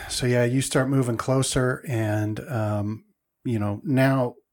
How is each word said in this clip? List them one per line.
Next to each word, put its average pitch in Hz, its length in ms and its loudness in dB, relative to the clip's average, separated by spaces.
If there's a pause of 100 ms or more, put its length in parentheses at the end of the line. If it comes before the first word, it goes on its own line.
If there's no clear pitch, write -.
(100)
So, - 160 -2
yeah, 123 180 4
you 127 160 2
start 131 300 0
moving 123 260 2
closer, 131 720 0
and, 107 520 0 (100)
um, 107 540 -2 (400)
you 117 140 0
know, 104 260 -2
now, 135 500 2 (180)